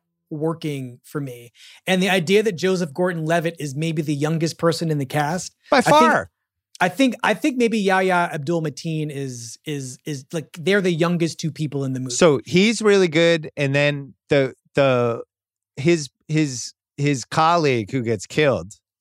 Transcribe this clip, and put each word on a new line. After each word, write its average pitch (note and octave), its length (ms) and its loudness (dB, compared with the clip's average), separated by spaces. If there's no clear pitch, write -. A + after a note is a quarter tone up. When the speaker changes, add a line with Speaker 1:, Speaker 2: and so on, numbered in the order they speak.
Speaker 1:
working D3 720 -6
for - 180 -10
me. A#2+ 320 -12
And F#3 160 2
the F#3+ 80 2
idea F#3+ 320 4
that F#3+ 100 0
Joseph F3 420 -2
Gordon-Levitt E3+ 640 -2
is C#3 160 -8
maybe D#3+ 280 -4
the D3 120 -2
youngest D#3 440 -2
person E3 320 0
in D3+ 80 -2
the C3+ 80 -4
cast. D3+ 500 -4
Speaker 2:
By C#4 80 4
Speaker 1:
I - 40 6
think C#4+ 140 6
Speaker 2:
far. D4+ 340 4
Speaker 1:
I F3+ 80 2
think, B3+ 340 2
I G3+ 120 2
think D4 220 -2
maybe A#3 220 2
Yahya F#3 540 2
Abdul-Mateen D#3 800 -4
is, B2+ 540 -10
is, C3+ 400 -10
is, C#3 280 -8
like, - 260 -10
they're F#3+ 220 2
the F3+ 120 0
youngest E3+ 480 0
two D#3+ 100 -4
people C#3 340 -4
in C3 80 -4
the B2+ 80 -4
movie. B2+ 140 -8
Speaker 2:
So D3 300 6
he's G3 360 2
really G3+ 280 4
good, E3 480 2
and C#3 180 0
then C#3+ 400 0
the, C#3 260 2
the, B2 440 2
his, D3 320 2
his, D3+ 440 -2
his C#3+ 280 -2
colleague D#3 640 2
who C3+ 120 -4
gets A2+ 240 -4
killed, A2 480 0